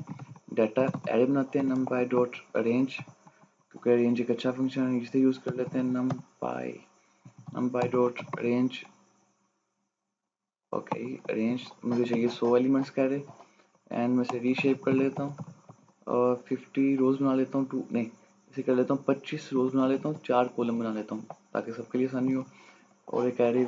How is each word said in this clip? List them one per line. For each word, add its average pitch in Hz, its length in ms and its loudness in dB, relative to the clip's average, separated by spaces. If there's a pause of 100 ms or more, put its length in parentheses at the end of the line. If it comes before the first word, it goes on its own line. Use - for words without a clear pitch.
(540)
data 120 320 2 (220)
array 113 160 4
बनाते 139 340 0
हैं 135 80 0
numpy 127 380 0 (100)
dot 123 260 0 (280)
range, 131 320 0 (680)
क्योंकि 120 260 2
arrange 120 240 2
एक 120 100 -2
अच्छा 123 220 0
function 131 400 -2
है, 120 100 0
इसे 131 180 -2
यूज़ 131 200 2
कर 127 140 -6
लेते 127 240 -4
हैं 127 160 0
numpy, 64 760 -4 (840)
numpy 123 400 -2
dot 123 280 2 (200)
range, 123 400 0 (1900)
Okay, - 320 -6 (300)
range 117 260 0 (240)
मुझे 120 200 0
चाहिए 120 240 0
सौ 120 280 2
एलिमेंट्स 135 340 2
का 135 120 0
array 135 160 0
and - 1000 -6
मैं 123 60 4
इसे 123 160 -2
reshape 131 440 2
कर 135 100 2
लेता 135 300 2
हूँ 143 240 -8 (600)
और 123 280 2 (140)
fifty 135 480 0
rows 131 240 4
बना 139 140 4
लेता 131 240 0
हूँ, 135 120 0
टू 135 120 -2 (100)
नहीं, 117 120 0 (460)
इसे 135 120 -8
कर 127 120 2
लेता 127 200 2
हूँ 139 140 -2
पच्चीस 139 440 -4
rows 131 220 2
बना 131 120 4
लेता 135 220 0
हूँ, 151 180 -4
चार 123 300 4
कॉलम 117 220 0
बना 113 140 -2
लेता 107 220 -6
हूँ 110 100 -8 (300)
ताकि 113 180 -2
सबके 120 260 -6
लिए 131 100 2
आसानी 131 240 -2
हो। 131 120 -2 (640)
और 123 200 0
एक 123 140 -2
array, 120 260 4